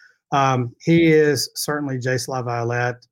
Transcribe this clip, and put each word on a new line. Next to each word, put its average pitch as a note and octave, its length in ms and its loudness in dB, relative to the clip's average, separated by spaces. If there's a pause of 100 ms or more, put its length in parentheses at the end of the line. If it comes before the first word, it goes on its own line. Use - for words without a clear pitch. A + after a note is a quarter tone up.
(320)
Um, C3 480 0
he E3 320 4
is D3 420 2
certainly D3 440 -6
Jace B2 300 -4
LaViolette, A#2+ 840 -4